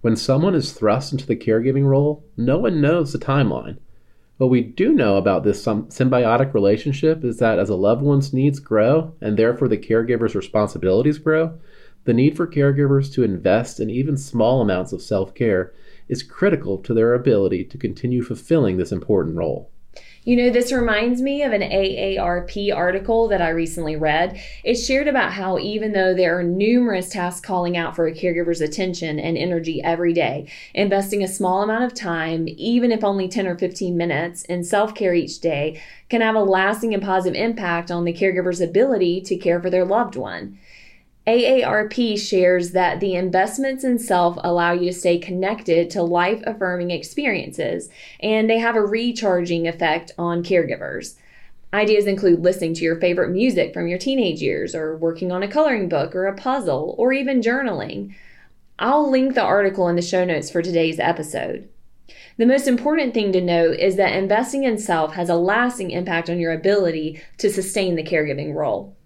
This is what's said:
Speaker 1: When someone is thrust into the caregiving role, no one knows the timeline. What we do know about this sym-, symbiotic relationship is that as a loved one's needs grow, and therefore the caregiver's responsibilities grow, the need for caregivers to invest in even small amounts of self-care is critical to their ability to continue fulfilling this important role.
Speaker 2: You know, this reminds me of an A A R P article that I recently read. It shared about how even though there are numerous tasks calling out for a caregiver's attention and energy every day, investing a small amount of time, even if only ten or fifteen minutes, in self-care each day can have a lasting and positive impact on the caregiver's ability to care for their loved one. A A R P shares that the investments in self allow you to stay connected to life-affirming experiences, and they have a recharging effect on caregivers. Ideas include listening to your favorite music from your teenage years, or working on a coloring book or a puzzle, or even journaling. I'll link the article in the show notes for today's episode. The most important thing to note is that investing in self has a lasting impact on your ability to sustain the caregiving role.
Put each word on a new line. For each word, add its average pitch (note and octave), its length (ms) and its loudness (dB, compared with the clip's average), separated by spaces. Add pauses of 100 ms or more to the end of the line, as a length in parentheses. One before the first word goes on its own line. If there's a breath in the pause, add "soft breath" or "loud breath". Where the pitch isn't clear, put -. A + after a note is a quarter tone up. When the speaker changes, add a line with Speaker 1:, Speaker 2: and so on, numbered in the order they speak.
Speaker 1:
When A2+ 160 2
someone D3+ 380 2
is C#3 180 0
thrust A2 400 0
into C3+ 140 -6
the A#2 100 0
caregiving B2+ 480 2
role, C#3+ 400 2 (120)
no C3 220 2
one G3+ 220 0
knows D3 320 2
the - 60 -4
timeline. G2 600 -2 (600)
What B2+ 120 4
we B2 120 4
do F#3 300 0
know A2+ 240 4
about F#2+ 260 2
this G#2 200 0
sym-, A2 260 -2
symbiotic B2+ 680 2
relationship C#3 720 0
is A#2 140 -2
that A2 200 2
as G2 120 0
a G2+ 40 2
loved G#2 280 2
one's C#3 300 2
needs C#3 280 2
grow, B2+ 600 2
and G#2+ 160 -2
therefore A#2+ 320 2
the G#2 80 2
caregiver's A2+ 600 0
responsibilities G#2 840 0
grow, D#3+ 400 0 (460 loud breath)
the A#2+ 100 4
need C#3+ 220 4
for F3 100 0
caregivers C#3 680 2
to B2+ 120 2
invest G2 560 0
in A2 100 -2
even C#3 260 -2
small A#2+ 460 2
amounts F#2 300 0
of F#2 100 -8
self-care F#2+ 720 -2 (340 soft breath)
is - 140 -6
critical B2+ 560 -2
to - 160 -4
their A#2 200 4
ability G2 500 2
to - 120 -16
continue A#2+ 460 -2
fulfilling A2+ 540 0
this F2+ 160 -2
important F2+ 440 0
role. E2 340 -4 (540 loud breath)
Speaker 2:
You A#3+ 120 2
know, B3 140 4
this B3 220 2
reminds A#3+ 480 0
me C#4 220 -2
of B3+ 100 0
an G3+ 100 0
A G3 540 -2
A - 20 -2
R F3 280 -2
P G3+ 240 -4
article G3 580 0
that G3 120 0
I E3+ 100 2
recently E3 460 -4
read. D#3 440 0 (220 loud breath)
It A#3+ 140 0
shared C4+ 320 0
about B3 240 0
how F#3+ 260 -2
even G#3+ 340 -4
though F#3 220 2
there F3 240 2
are F3+ 40 -2
numerous G3 680 2
tasks F3 380 -6
calling F3 300 0
out E3 200 -4
for E3 100 2
a E3 60 -2
caregiver's E3+ 480 -2
attention D#3+ 580 -4
and E3 180 -2
energy E3 460 -2
every E3+ 300 0
day, D3 380 -2 (240 loud breath)
investing G3 480 0
a F#3+ 60 -2
small F#3+ 340 0
amount A3 220 0
of B3 100 -4
time, E3 520 -4 (100)
even A#3+ 360 2
if A3 120 0
only G3 240 0
ten F#3+ 180 -2
or F3 100 -2
fifteen F3+ 400 -4
minutes, E3+ 480 -2
in F3 200 -4
self-care G#3 500 0
each - 260 -2
day D#3 400 -2 (300 loud breath)
can A3+ 100 2
have A3 160 2
a G#3+ 60 2
lasting G3+ 520 2
and G3 80 -2
positive F#3 380 0
impact F3+ 500 -2
on F3 140 -2
the E3+ 100 -2
caregiver's F3+ 460 0
ability F#3 640 2
to F#3+ 140 -2
care F3 240 0
for F3 100 -2
their F3+ 140 2
loved G3 320 -2
one. G2+ 420 -10 (680 loud breath)
A A#3+ 340 4
A - 20 0
R G#3+ 280 0
P A3 260 0
shares F3+ 540 2
that F3+ 300 0
the F#3+ 140 0
investments G#3+ 680 0
in B3 140 2
self F3 440 2
allow F3 300 2
you F3 180 0
to F3+ 80 -8
stay F3 200 2
connected F3+ 720 0
to F#3+ 120 -2
life-affirming F3+ 880 -2
experiences, F3 1000 -4 (300 loud breath)
and A3 280 2
they A3+ 100 4
have A3+ 180 0
a A3 40 4
recharging G3+ 880 0
effect E3+ 480 -2
on E3+ 260 -2
caregivers. E3+ 760 -2 (580 soft breath)
Ideas G#3 320 2
include F#3+ 340 4
listening F3 360 0
to E3 60 -6
your E3 160 0
favorite F3 320 0
music F#3 440 0
from E3+ 140 -4
your F3+ 100 -4
teenage A3+ 420 -2
years, F2+ 340 -4
or D#3+ 220 -6
working E3 340 -4
on F3+ 120 -2
a G3+ 60 -4
coloring B3+ 380 0
book E3 280 -2
or F#3 100 -2
a G3 100 -2
puzzle, F#3+ 640 -4
or B3 160 2
even C4+ 300 0
journaling. G3+ 720 -4 (640 loud breath)
I'll C#4 320 2
link C4 240 2
the A#3 80 2
article G3 460 2
in F3 80 2
the F3 40 0
show F3+ 240 0
notes D#3+ 260 -2
for E3+ 120 -2
today's E3 360 0
episode. - 720 -4 (680 loud breath)
The A3+ 80 4
most C4+ 200 4
important C4+ 460 2
thing G#3 200 0
to F#3 100 2
note E3+ 360 2
is F#3+ 180 2
that F3 200 2
investing A3 480 0
in A3+ 140 0
self E3 340 0
has F3 160 -4
a F3 60 2
lasting G3+ 560 0
impact E3+ 400 -4
on F3 80 -2
your E3 140 -2
ability E3 680 0 (160 loud breath)
to G#3 140 0
sustain G3 460 -2
the D#3+ 60 -4
caregiving D3+ 520 -2
role. A2+ 400 -4 (120)